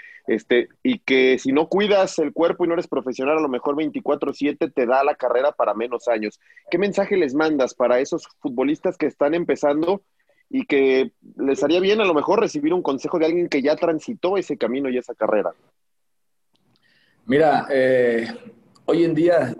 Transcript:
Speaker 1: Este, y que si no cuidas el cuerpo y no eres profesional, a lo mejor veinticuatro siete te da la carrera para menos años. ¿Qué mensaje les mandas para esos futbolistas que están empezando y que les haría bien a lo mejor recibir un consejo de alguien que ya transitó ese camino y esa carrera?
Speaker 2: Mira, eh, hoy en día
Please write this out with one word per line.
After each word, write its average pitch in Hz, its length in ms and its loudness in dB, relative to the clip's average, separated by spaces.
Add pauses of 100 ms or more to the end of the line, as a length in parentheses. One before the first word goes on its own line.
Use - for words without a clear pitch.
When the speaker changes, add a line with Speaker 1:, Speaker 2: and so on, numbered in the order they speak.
(260)
Speaker 1:
Este, 117 420 0 (140)
y 123 160 0
que 131 400 2
si 135 140 -4
no 160 160 0
cuidas 196 500 0
el 147 160 -2
cuerpo 175 300 0
y 165 40 0
no 170 60 -2
eres 170 140 -4
profesional, 131 500 -2
a - 20 0
lo 151 80 0
mejor 131 280 -4
veinticuatro 147 580 -4
siete 143 340 -4
te 135 160 -2
da 131 180 2
la 147 120 0
carrera 127 380 0
para 110 200 0
menos 117 360 -6
años. 110 300 -4 (320)
¿Qué 175 60 0
mensaje 196 400 -2
les 151 160 0
mandas 147 400 0
para 123 280 2
esos - 260 -6 (140)
futbolistas 143 580 -2
que 156 80 0
están 143 260 0
empezando 160 680 0 (480)
y 131 160 -4
que 131 460 2 (260)
les 135 260 0
haría 165 160 2
bien 208 220 2
a - 20 2
lo 180 80 2
mejor 160 280 2
recibir 156 340 0
un 180 80 -2
consejo 147 360 -4
de 156 80 2
alguien 175 220 0
que 139 140 0
ya 151 140 2
transitó 165 600 -2
ese 151 220 -4
camino 131 320 -2
y 127 80 -2
esa 120 160 -8
carrera? 104 400 0 (1700)
Speaker 2:
Mira, 139 460 2
eh, 123 580 2 (560)
hoy 165 200 2
en 165 100 2
día 160 460 2